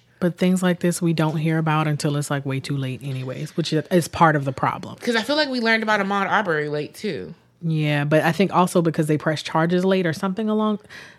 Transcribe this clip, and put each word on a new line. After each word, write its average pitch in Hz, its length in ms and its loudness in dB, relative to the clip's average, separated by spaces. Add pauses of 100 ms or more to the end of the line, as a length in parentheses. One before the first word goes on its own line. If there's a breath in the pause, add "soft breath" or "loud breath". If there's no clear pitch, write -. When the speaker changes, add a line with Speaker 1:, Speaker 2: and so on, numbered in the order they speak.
(200)
Speaker 1:
But 175 180 0
things 180 240 2
like 180 200 2
this 175 200 0
we 165 120 2
don't 156 240 0
hear 160 220 0
about 156 280 0
until 147 300 -2
it's, 147 120 -4
like, 139 160 -4
way 135 140 -4
too 143 160 -6
late 131 260 -6
anyways, 131 540 -8
which 165 160 -4
is 156 380 2
part 156 260 6
of 143 80 -2
the 135 80 -4
problem. - 460 -4
Speaker 2:
'Cause 240 180 -2
I 226 80 0
feel 285 140 -2
like 302 100 2
we 254 140 -2
learned 226 220 2
about 214 180 2
Ahmaud 196 280 0
Arbery 165 380 0
late, 147 260 -6
too. 156 400 -8 (280)
Speaker 1:
Yeah, 151 440 0
but 151 180 4
I 160 80 2
think 180 220 2
also 180 280 4
because 165 260 0
they 156 100 2
pressed 156 280 -4
charges 170 380 2
late 190 220 2
or 160 80 0
something 196 340 -4
along, 214 320 0 (400 loud breath)